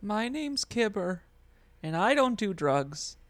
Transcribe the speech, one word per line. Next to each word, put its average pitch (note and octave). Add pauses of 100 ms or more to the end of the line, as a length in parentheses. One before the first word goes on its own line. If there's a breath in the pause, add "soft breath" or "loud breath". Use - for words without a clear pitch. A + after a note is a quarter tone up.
My G#3+
name's C#4+
Kibber, G3+ (600 soft breath)
and D#3+
I G3+
don't B3+
do G3+
drugs. C#3+ (140)